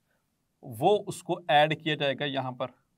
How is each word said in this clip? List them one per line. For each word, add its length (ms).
वो 340
उसको 320
ऐड 320
किया 140
जाएगा 300
यहाँ 260
पर, 160